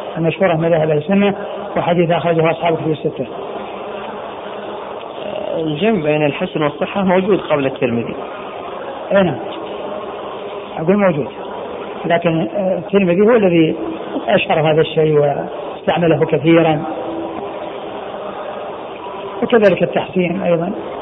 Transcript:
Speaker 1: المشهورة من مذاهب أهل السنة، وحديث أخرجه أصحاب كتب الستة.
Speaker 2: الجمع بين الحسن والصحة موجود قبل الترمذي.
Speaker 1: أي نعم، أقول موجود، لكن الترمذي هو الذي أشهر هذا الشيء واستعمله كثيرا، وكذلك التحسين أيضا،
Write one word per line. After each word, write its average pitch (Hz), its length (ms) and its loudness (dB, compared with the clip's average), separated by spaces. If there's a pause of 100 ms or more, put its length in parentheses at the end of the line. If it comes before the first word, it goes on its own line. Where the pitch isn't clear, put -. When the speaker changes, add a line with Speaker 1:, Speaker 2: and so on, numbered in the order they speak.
(180)
Speaker 1:
المشهورة 165 360 2
من 156 60 0
مذاهب 165 300 4
أهل 151 80 4
السنة، 196 360 2 (420)
وحديث 170 340 2
أخرجه 165 400 2
أصحاب 165 260 0
كتب 160 140 -2
الستة. 147 360 -4 (2250)
Speaker 2:
الجمع 160 440 0
بين 151 240 2
الحسن 160 360 -2
والصحة 185 400 -2
موجود 185 380 4
قبل 143 260 0
الترمذي. 117 480 -2 (960)
Speaker 1:
أي 196 100 6
نعم، 151 140 2 (1400)
أقول 165 180 4
موجود، 165 320 2 (760)
لكن 165 500 2
الترمذي 185 640 2
هو 226 160 8
الذي 170 400 4 (520)
أشهر 185 320 2
هذا 156 200 4
الشيء 156 380 4
واستعمله 156 1080 2
كثيرا، 160 560 4 (2500)
وكذلك 208 400 6
التحسين 175 600 0
أيضا، 175 300 0 (300)